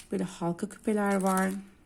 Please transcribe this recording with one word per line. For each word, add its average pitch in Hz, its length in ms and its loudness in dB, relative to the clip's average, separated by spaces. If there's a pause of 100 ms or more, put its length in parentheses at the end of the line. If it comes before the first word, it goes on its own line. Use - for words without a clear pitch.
(120)
Böyle 190 120 0
halka 175 440 -4
küpeler 208 460 0
var. 190 360 2 (360)